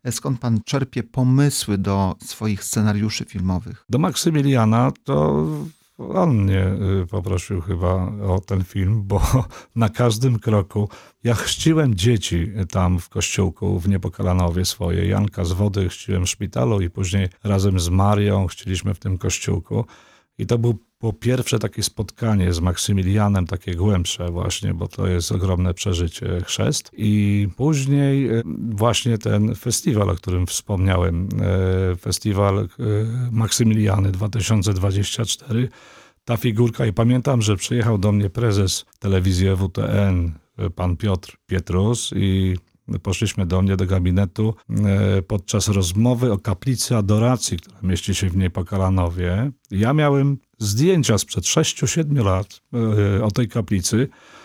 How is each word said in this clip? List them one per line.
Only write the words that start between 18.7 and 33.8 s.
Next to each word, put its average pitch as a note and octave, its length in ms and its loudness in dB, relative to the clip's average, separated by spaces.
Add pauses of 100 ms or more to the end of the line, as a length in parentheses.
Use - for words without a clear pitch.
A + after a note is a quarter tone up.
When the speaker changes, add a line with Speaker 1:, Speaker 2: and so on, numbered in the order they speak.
Speaker 2:
w - 60 -8
tym F#2+ 180 -4
kościółku. G2 680 -4 (540)
I G#2+ 60 -4
to A#2+ 120 0
był, A#2 220 0 (200)
było A2+ 140 -2
pierwsze B2 460 -2
takie G#2+ 240 -4
spotkanie G2+ 680 0
z E2+ 60 -2
Maksymilianem, G2 880 0
takie F2 280 -6
głębsze F2 560 0
właśnie, F2+ 420 -4
bo F2 140 -6
to F#2+ 200 -4
jest F2 240 0
ogromne F#2 420 0
przeżycie, F2 720 -2
chrzest. - 480 -4
I G2+ 540 2 (100)
później, C#3 720 0
e, A#2 140 0 (260)
właśnie A2 480 2
ten G#2+ 380 2
festiwal, G#2+ 540 0
o F#2 60 0
którym F2+ 320 -2
wspomniałem, F2+ 800 0 (640)
e, F2+ 40 -2
festiwal, G2 640 0
e, G2+ 80 -2 (640)
Maksymiliany G#2+ 800 2